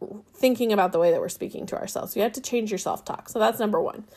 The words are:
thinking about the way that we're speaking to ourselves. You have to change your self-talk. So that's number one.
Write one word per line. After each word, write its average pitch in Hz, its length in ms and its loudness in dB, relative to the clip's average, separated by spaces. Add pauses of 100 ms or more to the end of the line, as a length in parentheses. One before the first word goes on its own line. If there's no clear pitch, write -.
(340)
thinking 247 380 2
about 185 200 4
the 170 80 2
way 170 120 6
that - 80 4
we're - 100 -2
speaking - 380 -8
to - 100 -6
ourselves. - 380 -6
You 208 60 0
have 220 120 2
to 262 80 -10
change 226 300 -2
your 185 60 -2
self-talk. - 520 -6
So 233 100 -4
that's 220 200 2
number 208 220 2
one. - 240 -4 (120)